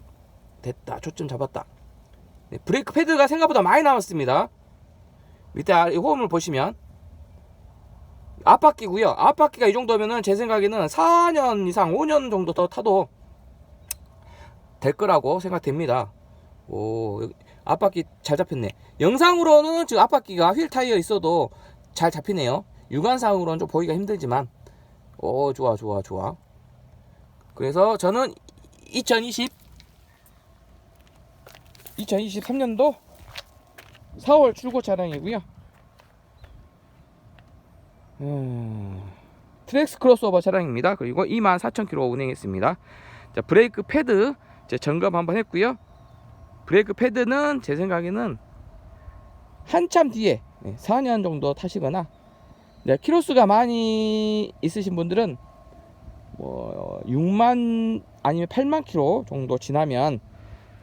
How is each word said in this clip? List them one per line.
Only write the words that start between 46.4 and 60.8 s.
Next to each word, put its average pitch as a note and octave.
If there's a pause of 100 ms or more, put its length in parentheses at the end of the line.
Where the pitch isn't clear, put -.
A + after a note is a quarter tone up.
브레이크 G3+
패드는 B3+
제 D3
생각에는 F3+ (1300)
한참 E4+
뒤에, G#3 (200)
네, G2+
사 A#3
년 A#3
정도 C#3+
타시거나 F3 (760)
네, C3
키로수가 C#4+
많이 A3
있으신 F#3
분들은 E3+ (1000)
뭐, G1+
육만 A3+ (220)
아니면 E3+
팔만 C#4+
킬로 E3+
정도 C3
지나면 C#3 (640)